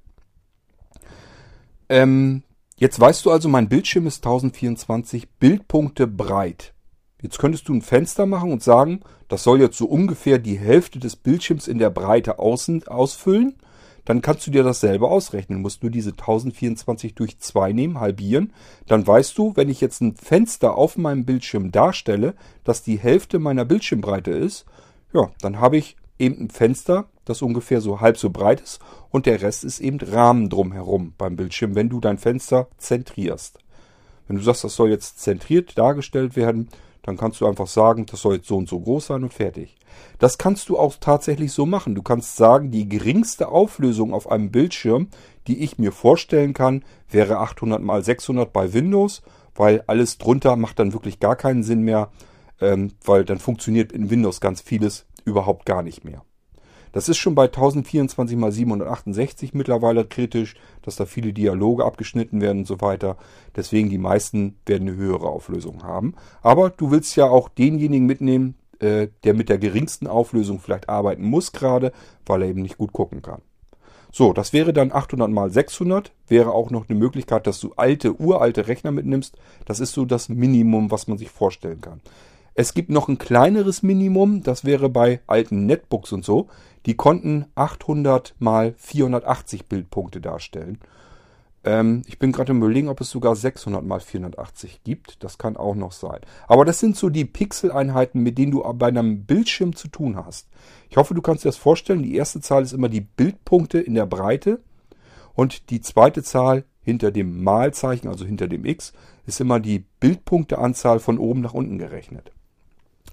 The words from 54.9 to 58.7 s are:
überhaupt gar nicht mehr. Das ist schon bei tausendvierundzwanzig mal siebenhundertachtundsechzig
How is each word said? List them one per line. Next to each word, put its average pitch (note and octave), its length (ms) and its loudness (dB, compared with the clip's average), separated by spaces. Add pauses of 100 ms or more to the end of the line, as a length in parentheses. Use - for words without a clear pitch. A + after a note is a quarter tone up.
überhaupt G2+ 400 -2
gar F#2 180 -2
nicht E2 220 -14
mehr. C#2+ 180 -18 (680)
Das G2+ 180 -6
ist D#3+ 80 2
schon E3 160 -2
bei C3+ 140 6
tausendvierundzwanzig C3 920 -2
mal A2 120 0
siebenhundertachtundsechzig G#2+ 1040 -4